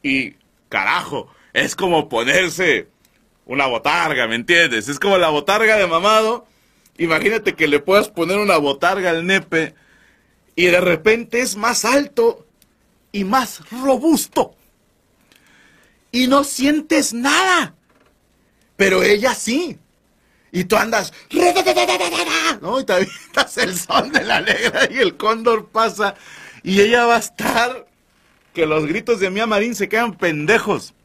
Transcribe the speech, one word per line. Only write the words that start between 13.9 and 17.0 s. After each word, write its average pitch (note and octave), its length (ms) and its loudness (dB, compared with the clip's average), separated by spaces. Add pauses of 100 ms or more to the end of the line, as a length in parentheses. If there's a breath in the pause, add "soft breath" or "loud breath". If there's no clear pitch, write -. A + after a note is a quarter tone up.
Y B3 160 0
no C#4 180 4
sientes D4 680 0